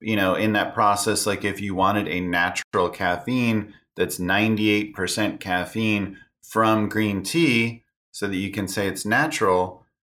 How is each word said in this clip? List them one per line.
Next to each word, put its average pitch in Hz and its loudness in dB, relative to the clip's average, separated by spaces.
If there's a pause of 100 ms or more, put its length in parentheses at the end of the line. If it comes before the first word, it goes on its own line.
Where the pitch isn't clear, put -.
you 110 -2
know, 95 2
in 107 0
that 98 0
process, 104 2
like, 98 -2
if 101 -4
you 101 -4
wanted 98 2
a 90 -2
natural 87 0
caffeine 107 -2 (200)
that's 90 -2
ninety-eight 104 2
percent 98 -2
caffeine 98 -2 (260)
from 110 2
green 104 0
tea 117 2 (260)
so - -6
that 98 -2
you 95 -4
can 98 -4
say 98 -2
it's - -6
natural, 104 0 (240)